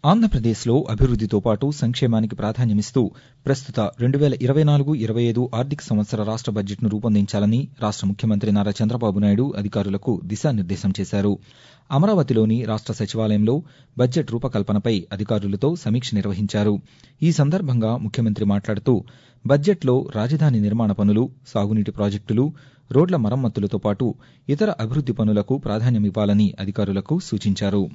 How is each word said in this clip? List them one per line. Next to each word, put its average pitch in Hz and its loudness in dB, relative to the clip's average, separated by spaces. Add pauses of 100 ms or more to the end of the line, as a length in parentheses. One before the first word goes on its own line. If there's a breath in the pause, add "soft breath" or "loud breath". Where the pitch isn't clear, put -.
ఆంధ్రప్రదేశ్లో 127 2
అభివృద్ధితో 110 2
పాటు 113 0
సంక్షేమానికి 120 0
ప్రాధాన్యమిస్తూ 110 0 (360 loud breath)
ప్రస్తుత 135 -2
రెండు 120 0
వేల 143 2
ఇరవై 131 2
నాలుగు 147 2
ఇరవై 110 -2
ఐదు 120 0
ఆర్థిక 139 -4
సంవత్సర 107 -2
రాష్ట్ర 110 -4
బడ్జెట్ను 101 -4
రూపొందించాలని 107 0 (120)
రాష్ట్ర 107 -4
ముఖ్యమంత్రి 104 0
నారా 101 0 (100)
చంద్రబాబు 110 0
నాయుడు 104 2
అధికారులకు 101 -2
దిశానిర్దేశం 98 -2
చేశారు. 101 0 (540 loud breath)
అమరావతిలోని 123 2
రాష్ట్ర 107 -6
సచివాలయంలో 110 0 (360 loud breath)
బడ్జెట్ 123 0
రూపకల్పనపై 107 -2
అధికారులతో 101 -2
సమీక్ష 123 -2
నిర్వహించారు. 104 0 (440 soft breath)
ఈ 165 4
సందర్భంగా 139 0
ముఖ్యమంత్రి 110 -2
మాట్లాడుతూ 101 0 (420 soft breath)
బడ్జెట్లో 143 2
రాజధాని 123 2
నిర్మాణ 104 2
పనులు, 104 2 (180)
సాగునీటి 104 0
ప్రాజెక్టులు, 107 -2 (400 loud breath)
రోడ్ల 170 4
మరమ్మతులతో 110 -2
పాటు 113 -2 (340 soft breath)
ఇతర 190 0
అభివృద్ధి 123 -2
పనులకు 107 0
ప్రాధాన్యమివ్వాలని 104 2
అధికారులకు 98 -2
సూచించారు. 98 -2